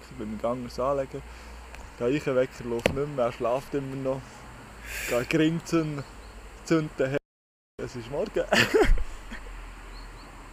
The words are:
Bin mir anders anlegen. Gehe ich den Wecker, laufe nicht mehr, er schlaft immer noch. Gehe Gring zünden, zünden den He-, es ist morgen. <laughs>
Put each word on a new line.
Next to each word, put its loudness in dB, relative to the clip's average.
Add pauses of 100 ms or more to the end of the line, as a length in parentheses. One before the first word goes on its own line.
(180)
Bin -4
mir -2
anders -2
anlegen. 0 (760)
Gehe 2
ich 4
den 2
Wecker, 2
laufe 0
nicht -2
mehr, 4
er 0
schlaft 0
immer -2
noch. -2 (880)
Gehe 2
Gring 4
zünden, 2 (600)
zünden 4
den 2
He-, 2 (680)
es -8
ist -8
morgen. -2
<laughs> 0 (2000)